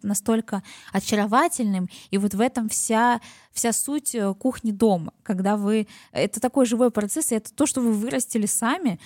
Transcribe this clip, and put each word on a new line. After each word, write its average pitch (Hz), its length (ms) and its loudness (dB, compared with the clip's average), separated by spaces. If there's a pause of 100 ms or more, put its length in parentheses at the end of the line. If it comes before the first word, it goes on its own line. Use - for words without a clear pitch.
настолько 208 600 -2 (300)
очаровательным, 208 960 0 (220)
и 196 80 -2
вот 196 160 0
в 196 60 0
этом 247 160 0 (120)
вся, 233 520 0 (320)
вся 233 200 -2
суть, 294 420 -4
э, 196 240 0
кухни 240 320 -2
дома, 196 400 2 (120)
когда 196 340 0
вы... 202 300 0 (260)
Это - 260 -2
такой 254 260 2
живой 240 260 2
процесс, 214 400 -2
и 240 40 2
это - 180 -6
то, 302 140 2
что - 140 -2
вы 233 120 2
вырастили 226 540 -2
сами. 254 580 -2